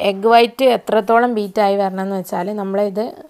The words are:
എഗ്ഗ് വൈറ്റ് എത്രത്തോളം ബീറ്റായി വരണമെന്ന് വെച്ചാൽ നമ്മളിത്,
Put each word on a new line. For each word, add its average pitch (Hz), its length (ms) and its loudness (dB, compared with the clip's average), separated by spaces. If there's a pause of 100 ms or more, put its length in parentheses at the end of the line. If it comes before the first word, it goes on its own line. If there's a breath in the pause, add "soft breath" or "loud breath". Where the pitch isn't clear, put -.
എഗ്ഗ് 196 180 -2
വൈറ്റ് 233 380 4
എത്രത്തോളം 233 680 2
ബീറ്റായി 202 420 0
വരണമെന്ന് 190 400 -4
വെച്ചാൽ 185 400 -6
നമ്മളിത്, 202 500 -2 (240)